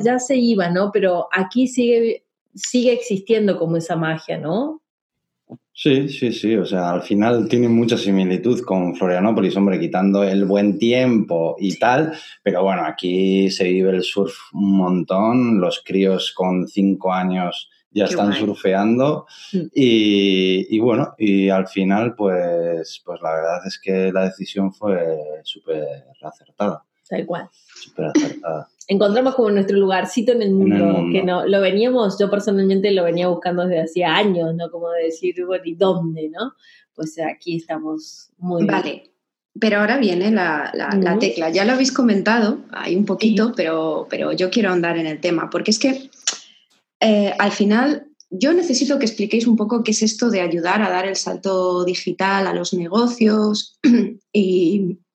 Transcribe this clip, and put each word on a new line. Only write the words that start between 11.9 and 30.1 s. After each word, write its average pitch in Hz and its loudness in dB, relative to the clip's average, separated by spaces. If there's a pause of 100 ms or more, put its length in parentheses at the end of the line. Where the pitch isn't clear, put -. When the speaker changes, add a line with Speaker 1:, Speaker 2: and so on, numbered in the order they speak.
Speaker 2:
pero 95 0
bueno, 95 0
aquí 95 0
se 95 -2
vive 92 2
el 90 0
surf 98 -4 (200)
un 98 2
montón, 98 2
los 90 -2
críos 95 0
con 90 -2
cinco 95 0
años 92 -4 (220)
ya 101 0
Speaker 3:
Qué 92 0
Speaker 2:
están 104 0
Speaker 3:
guay. 101 0
Speaker 2:
surfeando 104 0 (260)
Speaker 1:
Mm. 190 0 (160)
Speaker 2:
y, 101 2
y - 2
bueno, 117 0
y 98 2
al 95 2
final, 101 0
pues, 85 -2
pues 85 -12
la 80 -4
verdad 82 -2
es - -12
que 95 0
la 95 0
decisión 95 -4
fue 101 -2 (460)
súper 78 -8 (380)
acertada. - -8 (240)
Speaker 1:
Tal 160 -4
cual. 170 -8
Speaker 2:
Súper - -12
acertada. 80 -4 (200)
Speaker 1:
Encontramos 208 2
como 220 2
nuestro 196 2
lugarcito 196 0